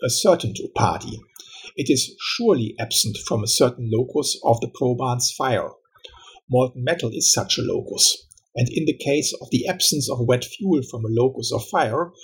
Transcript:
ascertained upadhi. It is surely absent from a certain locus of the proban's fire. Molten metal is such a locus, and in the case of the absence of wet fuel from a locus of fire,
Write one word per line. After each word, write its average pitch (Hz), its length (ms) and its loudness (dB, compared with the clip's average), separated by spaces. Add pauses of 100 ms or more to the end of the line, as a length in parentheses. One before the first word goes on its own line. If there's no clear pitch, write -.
ascertained 127 520 2
upadhi. - 600 -2 (580)
It 135 140 -4
is 131 300 2
surely 180 600 0
absent - 460 0
from 110 180 -2
a - 40 -4
certain 123 440 2
locus 131 540 0
of 117 160 4
the - 140 -4
proban's 123 560 0
fire. 123 400 -2 (800)
Molten 127 320 2
metal 143 300 -2
is - 180 2
such - 280 0
a - 20 -2
locus, - 640 0 (280)
and 123 160 2
in 160 140 0
the 151 120 0
case 147 420 0
of - 120 -16
the 123 160 2
absence 165 420 0
of 120 180 -2
wet 123 160 2
fuel 180 380 0
from 113 240 -8
a 110 40 -4
locus 117 440 0
of 110 140 -4
fire, 156 440 0 (120)